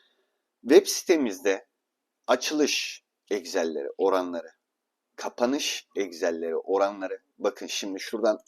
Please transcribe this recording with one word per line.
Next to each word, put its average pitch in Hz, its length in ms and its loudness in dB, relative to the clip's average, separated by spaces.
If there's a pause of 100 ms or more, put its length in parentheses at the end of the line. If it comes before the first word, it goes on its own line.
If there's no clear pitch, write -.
(600)
Web 151 260 8
sitemizde 101 800 0 (600)
açılış - 800 0 (260)
Excel'leri, 85 680 -4
oranları, 90 540 0 (640)
kapanış - 800 -4
Excel'leri, 85 600 -4
oranları. 95 640 -2 (160)
Bakın 98 280 -4
şimdi 95 340 -8
şuradan 107 480 -2